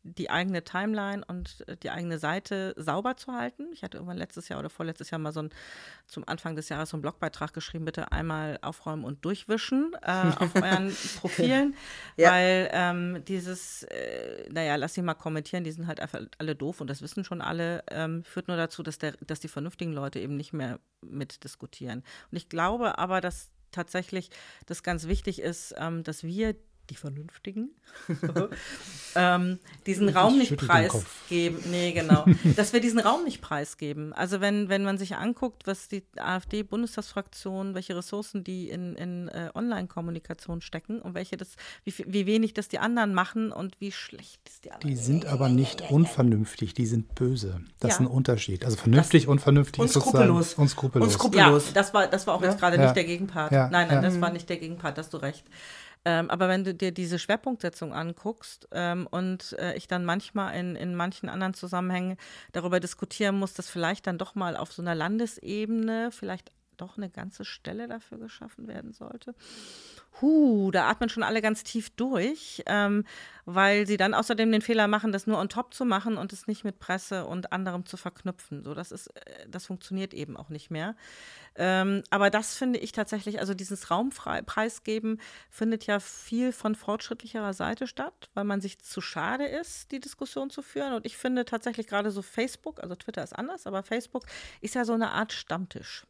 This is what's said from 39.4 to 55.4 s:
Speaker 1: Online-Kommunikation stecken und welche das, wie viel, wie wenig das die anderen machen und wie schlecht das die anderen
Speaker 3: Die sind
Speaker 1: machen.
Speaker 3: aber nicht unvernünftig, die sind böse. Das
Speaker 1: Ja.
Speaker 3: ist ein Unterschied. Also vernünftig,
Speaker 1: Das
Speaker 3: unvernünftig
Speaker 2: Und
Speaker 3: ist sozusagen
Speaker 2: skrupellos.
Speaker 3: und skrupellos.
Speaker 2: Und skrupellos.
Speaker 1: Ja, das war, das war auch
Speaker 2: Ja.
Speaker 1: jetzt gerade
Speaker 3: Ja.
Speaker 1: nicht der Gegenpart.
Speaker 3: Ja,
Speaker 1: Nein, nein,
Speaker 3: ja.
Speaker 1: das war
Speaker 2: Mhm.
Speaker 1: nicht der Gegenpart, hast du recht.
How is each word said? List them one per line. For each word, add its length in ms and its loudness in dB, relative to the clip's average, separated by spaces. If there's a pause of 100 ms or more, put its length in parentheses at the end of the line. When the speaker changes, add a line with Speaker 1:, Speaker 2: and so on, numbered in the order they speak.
Speaker 1:
Online-Kommunikation 1040 -4
stecken 400 -8
und 140 -10
welche 220 -6
das, 180 -12 (300)
wie 80 -4
viel, 160 -8
wie 180 2
wenig 280 4
das 140 -4
die 100 -4
anderen 360 2
machen 380 0
und 280 -10
wie 120 -8
schlecht 520 -16
das 160 -20
die 120 -18
anderen 220 -4
Speaker 3:
Die 60 -2
sind 240 2
Speaker 1:
machen. 100 0
Speaker 3:
aber 140 4
nicht 420 4
unvernünftig, 840 4
die 120 2
sind 280 0
böse. 460 0 (200)
Das 100 4
Speaker 1:
Ja. 40 6
Speaker 3:
ist 60 2
ein 60 6
Unterschied. 580 2
Also 120 2
vernünftig, 480 8
Speaker 1:
Das 60 2
Speaker 3:
unvernünftig 500 6
Speaker 2:
Und 60 6
Speaker 3:
ist 80 4
sozusagen 300 6
Speaker 2:
skrupellos. 300 6
Speaker 3:
und 140 6
skrupellos. 400 4
Speaker 2:
Und 60 6
skrupellos. 540 8
Speaker 1:
Ja, 60 -8
das 200 4
war, 140 8
das 180 0
war 80 4
auch 80 2
Speaker 2:
Ja. 80 6
Speaker 1:
jetzt 100 0
gerade 160 6
Speaker 3:
Ja. 80 8
Speaker 1:
nicht 120 8
der 80 4
Gegenpart. 480 -2
Speaker 3:
Ja, 180 6
Speaker 1:
Nein, 180 4
nein, 80 6
Speaker 3:
ja. 60 6
Speaker 1:
das 180 4
war 100 4
Speaker 2:
Mhm. 40 -4
Speaker 1:
nicht 140 -8
der 100 -2
Gegenpart, 400 -6
hast 160 -8
du 40 -6
recht. 260 -6 (600)